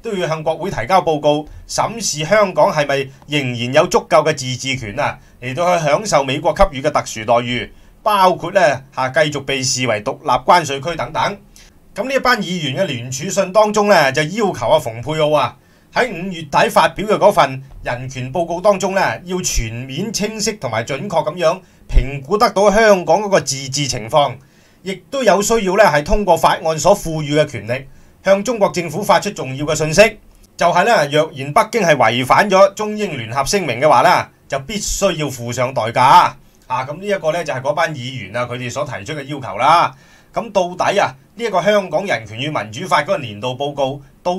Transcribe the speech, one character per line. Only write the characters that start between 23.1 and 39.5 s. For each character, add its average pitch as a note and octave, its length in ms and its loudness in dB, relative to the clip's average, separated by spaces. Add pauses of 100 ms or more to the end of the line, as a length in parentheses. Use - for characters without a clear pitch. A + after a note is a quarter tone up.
嗰 G#3 60 -4
個 F#3+ 120 4
自 C3+ 160 -6 (120)
治 C#3 180 -4
情 A2+ 220 -6
況， C#3 260 2 (480)
亦 F#3+ 120 -8 (160)
都 C4+ 120 -4
有 G3 180 4
需 A3+ 240 0
要 F#3 120 0
呢， G#3+ 80 8
係 D3 200 2
通 G#3 200 0
過 E3+ 120 4
法 G3+ 260 2
案 D#3+ 160 -2
所 F3+ 160 6
賦 D#3 280 -4
予 D3 160 -2
嘅 D3+ 80 4
權 G#2 200 -12
力， B2+ 200 -6 (360)
向 G3 220 2
中 A#3 140 -4
國 G3 100 2
政 E3+ 220 -4
府 G3 120 -6
發 F#3+ 160 2
出 G3+ 120 -2
重 C3 260 -8
要 D3 80 -6
嘅 D#3 100 -2
信 D#3 200 -2
息， G#3+ 240 6 (360)
就 F3 120 0
係 F3 180 4
呢， G3 240 4
若 D3+ 260 0
然 C3+ 200 -8
北 A3 180 4
京 A3+ 100 0
係 D#3+ 140 6
違 A#2+ 300 2
反 F3+ 240 4
咗 F#3+ 240 6
中 G#3+ 220 -6
英 F#3+ 200 -6
聯 A2 160 -10
合 C#3 120 -2
聲 F#3 220 0
明 A#2+ 140 -4
嘅 D3+ 80 4
話 C3 140 6
呢， D3+ 260 4 (180)
就 C#3 140 -6
必 G3+ 180 -8
須 G3 340 -2
要 D3+ 180 -4
付 A#2+ 200 -8
上 B2 220 -2
代 B2 120 -2
價。 C3 480 6 (340)
啊， B2+ 180 -6
咁 D3 140 -10
呢 G3+ 80 -12
一 G3+ 80 0
個 D#3 180 -2
呢， E3+ 100 -2
就 C3+ 120 -6
係 B2+ 80 -6
嗰 C#3+ 100 -2
班 D#3+ 220 0
議 B2 280 -10
員 F#2+ 140 -10
啊， B2 80 -2
佢 A#2+ 140 -8
哋 B2 120 -8
所 C3+ 140 -6
提 A2 180 -10
出 C#3 120 -10
嘅 C#3 80 -8
要 C3+ 180 -10
求 G2+ 160 -10